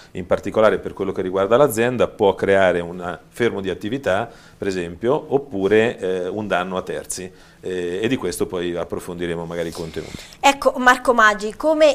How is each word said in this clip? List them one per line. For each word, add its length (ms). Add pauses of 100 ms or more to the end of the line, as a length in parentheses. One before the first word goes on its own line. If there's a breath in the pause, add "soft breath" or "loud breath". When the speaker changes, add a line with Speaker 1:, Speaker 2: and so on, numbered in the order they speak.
(100 loud breath)
Speaker 1:
in 160
particolare 540
per 120
quello 200
che 100
riguarda 340
l'azienda 520
può 260
creare 460
un 360 (120)
fermo 320
di 100
attività, 580 (300 loud breath)
per 80
esempio, 580 (100)
oppure, 680
eh, 260
un 220
danno 280
a 60
terzi, 480 (300 soft breath)
eh, 420
e 60
di 80
questo 320
poi 260
approfondiremo 720
magari 240
i 40
contenuti. 460 (220 loud breath)
Speaker 2:
Ecco, 380
Marco 360
Magi, 400
come 400